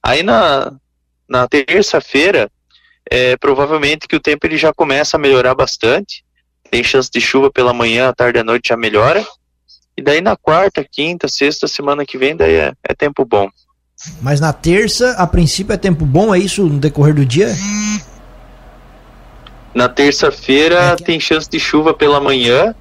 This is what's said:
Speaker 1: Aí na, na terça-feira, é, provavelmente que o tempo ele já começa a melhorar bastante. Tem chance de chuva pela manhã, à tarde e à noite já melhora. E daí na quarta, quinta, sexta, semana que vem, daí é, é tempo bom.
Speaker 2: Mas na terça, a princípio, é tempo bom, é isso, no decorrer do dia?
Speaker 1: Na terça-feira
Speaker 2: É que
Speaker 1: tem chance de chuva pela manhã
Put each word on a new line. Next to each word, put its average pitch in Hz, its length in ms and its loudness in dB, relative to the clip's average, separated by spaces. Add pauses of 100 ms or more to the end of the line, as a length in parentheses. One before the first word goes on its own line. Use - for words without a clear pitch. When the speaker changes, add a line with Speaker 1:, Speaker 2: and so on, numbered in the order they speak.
Speaker 1:
Aí 139 200 0
na, 185 500 0 (560)
na 127 180 0
terça-feira, 151 1040 0 (580)
é, 127 280 0
provavelmente 143 720 0
que 165 80 -2
o 151 40 0
tempo 147 260 -2
ele 156 100 -4
já 156 160 2
começa 147 440 -2
a 156 40 0
melhorar 131 340 4
bastante. 135 720 -2 (460)
Tem 120 120 -2
chance 131 300 0
de 120 80 -2
chuva 135 300 2
pela 123 220 0
manhã, 120 360 0
à 123 60 -2
tarde 123 240 0
e - 20 0
à 113 40 -4
noite 117 240 -2
já 117 80 0
melhora. 117 480 2 (720)
E 139 60 -12
daí 147 180 2
na 202 160 -2
quarta, 160 480 0
quinta, 160 440 -6
sexta, 147 400 -2
semana 143 380 -4
que - 100 -14
vem, 135 180 -2
daí 160 200 2
é, 78 180 0 (100)
é - 120 -6
tempo 143 300 -2
bom. 101 240 0 (760)
Speaker 2:
Mas 139 180 0
na 156 120 0
terça, 220 600 0
a 185 140 0
princípio, 190 480 0
é - 20 -4
tempo 160 300 0
bom, 185 280 2
é 180 40 4
isso, 196 260 -2
no 147 140 0
decorrer 147 360 2
do 147 100 2
dia? 180 300 0 (2250)
Speaker 1:
Na 123 140 2
terça-feira 151 1040 2
Speaker 2:
É 170 40 0
que 175 80 -12
Speaker 1:
tem 160 160 -2
chance 156 280 -2
de 160 120 -6
chuva 151 320 0
pela 147 260 2
manhã 135 640 0